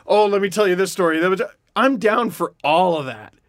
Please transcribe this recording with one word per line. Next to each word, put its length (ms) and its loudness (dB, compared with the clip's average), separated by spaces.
Oh, 200 4
let 140 0
me 80 0
tell 180 0
you 80 2
this 180 -2
story." 260 0
That 100 2
was, 120 0
I'm 220 2
down 340 0
for 220 -8
all 340 2
of 80 -8
that. 280 -14